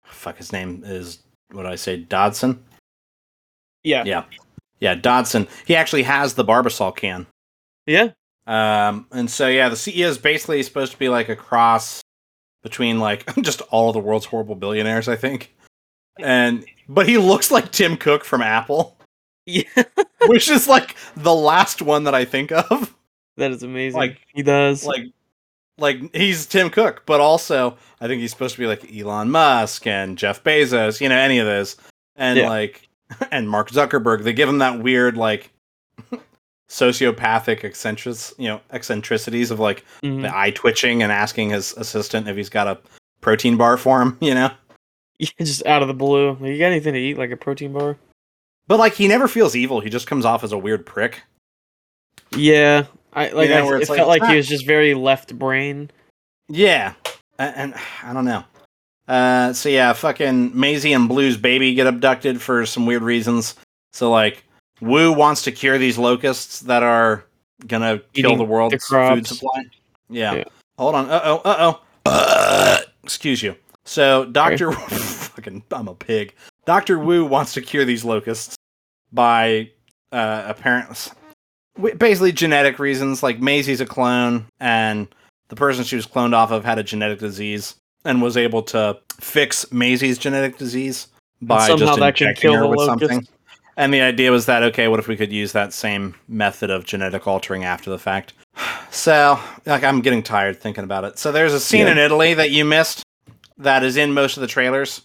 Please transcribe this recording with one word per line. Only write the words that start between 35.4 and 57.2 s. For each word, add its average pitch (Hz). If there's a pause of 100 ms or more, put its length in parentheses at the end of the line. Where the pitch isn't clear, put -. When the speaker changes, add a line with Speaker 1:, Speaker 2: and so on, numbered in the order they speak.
Speaker 1:
<laughs> 247 (500)
sociopathic 117
eccentric-, 110
you 123
know, 104 (100)
eccentricities 117
of, 107
like, 104 (180)
Speaker 2:
Mm-hmm. 135
Speaker 1:
the 92
eye 101
twitching 117
and 104
asking 104
his 101
assistant 110
if 101
he's 101
got 104
a 95 (440)
protein 117
bar 120
for 131
him, 123
<laughs> -
you 147
know? 127 (720)
Speaker 2:
Yeah, 160 (100)
just 147
out 147
of 135
the 135
blue. 139
"You 139
got 170
anything 151
to 131
eat, 135
like 127
a 120
protein 139
bar?" 143 (720)
Speaker 1:
But, 214
like, 226
he 202
never 240
feels 214
evil. 123
He 107
just 120
comes 131
off 113
as 107
a 107
weird 98
prick. 120 (1120)
Speaker 2:
Yeah. 147 (280)
I, 147
like, 151
Speaker 1:
You 156
know, 147
Speaker 2:
I, 139
Speaker 1:
where 139
Speaker 2:
it 139
Speaker 1:
it's 151
like, 147
Speaker 2:
felt 160
like 170
Speaker 1:
it's 185
not 226
Speaker 2:
he 151
was 139
just 139
very 151
left 135
brain. 139 (600)
Speaker 1:
Yeah. 151 (460)